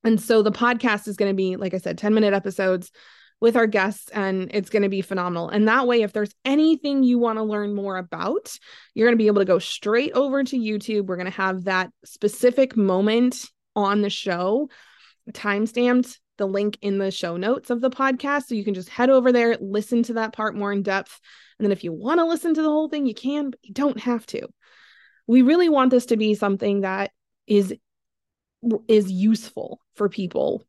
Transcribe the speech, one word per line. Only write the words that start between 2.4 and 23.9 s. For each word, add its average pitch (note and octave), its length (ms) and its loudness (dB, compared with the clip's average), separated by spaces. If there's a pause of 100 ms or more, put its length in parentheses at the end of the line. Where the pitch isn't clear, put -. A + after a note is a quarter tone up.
with A#3 140 4
our A3+ 100 4
guests, G3+ 440 -2
and F#3+ 420 -4
it's G3+ 160 -4
gonna G3+ 180 0
be G3 140 -2
phenomenal. F3+ 480 -6
And G#3+ 180 2
that B3 180 2
way, A#3+ 180 2
if G3+ 100 -4
there's G#3 200 -4 (120)
anything C#4+ 580 2
you B3 160 4
wanna A3 240 0
learn G#3 320 -4
more G3 220 -6
about, F3+ 600 -6 (360)
you're A3 120 2
gonna A#3+ 120 4
be G#3+ 100 4
able G3+ 140 4
to F#3+ 40 4
go F#3 140 4
straight A#3 540 -2
over C4+ 320 0
to C4 120 -4
YouTube. G#3+ 500 -2
We're F#3 100 -4
gonna F3+ 120 -6
have F#3+ 360 -4
that F#3 260 -2 (140)
specific B3 720 0
moment G#3+ 680 2 (320)
on G#3 260 2
the G3+ 80 0
show G3 600 -2 (600)
timestamped, A#3+ 880 -2 (180)
the G3 100 -2
link G3+ 340 -2
in G3 180 -2
the F#3+ 120 -2
show E3+ 240 -6
notes G3+ 340 -4
of A#3+ 120 -2
the C4 80 0
podcast. C4+ 540 -2
So A#3+ 120 -8
you G3+ 80 -4
can G3+ 120 -2
just F#3 120 -10
head B3 220 0
over B3+ 240 6
there, A#3 260 2
listen G#3 440 -2
to A#3 100 -4
that A3 180 -4
part G#3+ 240 -6
more G3+ 160 -4
in G3+ 100 -2
depth. F#3+ 380 -4 (400)
And G#3+ 60 -2
then G3+ 80 2
if F#3+ 100 -6
you E3+ 80 -8
wanna C4+ 340 0
listen E4 280 -2
to D#4 80 0
the D#4 80 2
whole D#4 180 0
thing, D4 180 -4
you A3 80 0
can, C#4+ 360 -4
but B3 120 -14
you G3+ 120 -20
don't C#4 260 -2